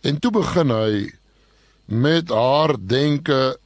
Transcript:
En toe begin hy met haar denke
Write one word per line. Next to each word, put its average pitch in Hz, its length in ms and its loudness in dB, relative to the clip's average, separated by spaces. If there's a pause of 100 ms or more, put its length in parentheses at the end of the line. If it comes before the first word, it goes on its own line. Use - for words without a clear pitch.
En 143 180 -4
toe 240 120 0
begin 175 400 0
hy 107 420 0 (720)
met 156 440 0
haar 135 520 2
denke 135 840 0